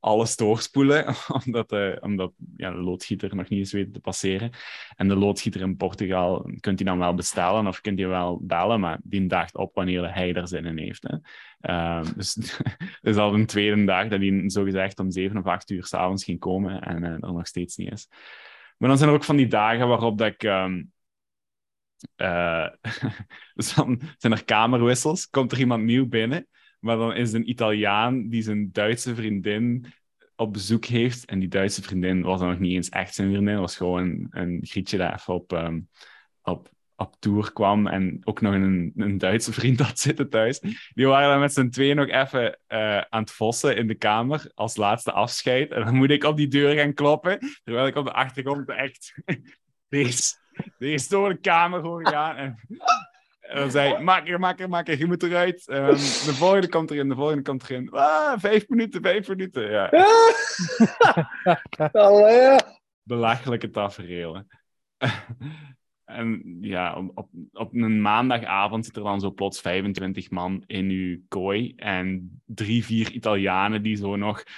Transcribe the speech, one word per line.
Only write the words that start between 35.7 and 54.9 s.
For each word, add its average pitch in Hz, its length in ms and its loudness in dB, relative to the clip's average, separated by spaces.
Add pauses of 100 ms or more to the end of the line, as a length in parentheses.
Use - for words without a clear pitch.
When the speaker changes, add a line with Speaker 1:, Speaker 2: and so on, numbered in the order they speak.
Speaker 1:
op, - 280 -8 (260)
op - 220 -10
tour 101 340 0
kwam 104 340 2
en 95 380 -2
ook - 160 -4
nog 104 140 2
een, 95 420 2
een 101 220 -2
Duitse 110 340 0
vriend 123 280 2
had - 180 0
zitten - 320 -2
thuis. 113 300 0 (340)
Die 131 120 4
waren 139 240 6
dan 139 100 6
met 143 120 2
z'n 131 160 2
tweeën 135 280 2
nog 143 120 2
even, 131 580 0
eh, 107 320 -2
aan 110 240 -4
het 104 80 -8
vossen 117 460 0
in 113 100 -2
de 110 80 -2
kamer 117 600 0
als - 220 -6
laatste 107 360 0
afscheid. 127 580 0
En 117 140 -2
dan 117 100 2
moet 135 160 6
ik 147 140 4
op 151 120 2
die 147 120 2
deur 143 280 4
gaan 147 180 2
kloppen, 151 440 2 (260)
terwijl 117 220 0
ik 135 100 -2
op 147 80 -2
de 127 80 -6
achtergrond 135 560 -4
echt - 460 -8 (340)
<laughs> - 400 -20
deze, 127 460 0 (440)
deze 143 300 -4
door 202 200 2
de 180 120 -4
kamer 175 400 2
hoor 165 280 -6
gaan. 151 280 -2
En, 131 220 -10 (840)
en - 160 -12
dan 139 140 -2
zei 139 220 2
ik, - 80 -2
"Makker, 175 380 0
makker, 185 300 -2
makker, 170 300 -2